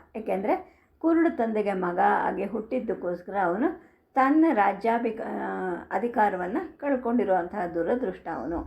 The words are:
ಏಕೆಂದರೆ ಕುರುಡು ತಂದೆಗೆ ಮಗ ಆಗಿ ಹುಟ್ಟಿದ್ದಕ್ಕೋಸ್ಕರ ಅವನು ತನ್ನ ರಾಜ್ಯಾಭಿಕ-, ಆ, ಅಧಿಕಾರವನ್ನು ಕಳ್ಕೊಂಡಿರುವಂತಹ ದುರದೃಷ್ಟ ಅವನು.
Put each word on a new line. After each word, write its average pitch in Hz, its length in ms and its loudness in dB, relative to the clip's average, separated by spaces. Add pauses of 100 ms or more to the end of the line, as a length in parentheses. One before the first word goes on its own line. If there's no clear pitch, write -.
(180)
ಏಕೆಂದರೆ 208 380 -2 (440)
ಕುರುಡು 330 380 4
ತಂದೆಗೆ 214 360 0
ಮಗ 180 260 -2
ಆಗಿ 190 460 2
ಹುಟ್ಟಿದ್ದಕ್ಕೋಸ್ಕರ 196 1000 -4
ಅವನು 190 260 2 (480)
ತನ್ನ 277 360 6
ರಾಜ್ಯಾಭಿಕ-, 220 680 0
ಆ, 208 280 -6 (420)
ಅಧಿಕಾರವನ್ನು 208 880 0
ಕಳ್ಕೊಂಡಿರುವಂತಹ 208 880 0
ದುರದೃಷ್ಟ 180 680 -2
ಅವನು. 143 320 -6